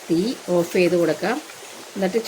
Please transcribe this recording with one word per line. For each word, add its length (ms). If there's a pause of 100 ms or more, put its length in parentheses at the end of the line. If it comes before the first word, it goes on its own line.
തീ 120 (360)
ഓഫ് 220
ചെയ്ത് 240
കൊടുക്കാം. 340 (600)
എന്നിട്ട് 320